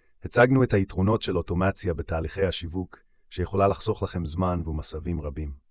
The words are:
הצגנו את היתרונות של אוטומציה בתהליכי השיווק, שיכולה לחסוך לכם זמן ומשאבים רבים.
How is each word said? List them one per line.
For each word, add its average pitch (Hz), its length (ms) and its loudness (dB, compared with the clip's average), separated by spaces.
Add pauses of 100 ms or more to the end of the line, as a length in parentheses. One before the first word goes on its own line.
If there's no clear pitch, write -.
(240)
הצגנו 127 380 6
את 120 120 2
היתרונות 95 480 2
של 90 140 -2
אוטומציה 90 580 0
בתהליכי 80 520 -2
השיווק, 87 520 -6 (320)
שיכולה 98 380 2
לחסוך 101 340 -2
לכם 87 240 -4
זמן 87 400 0
ומשאבים 78 540 -6
רבים. 73 340 -8 (160)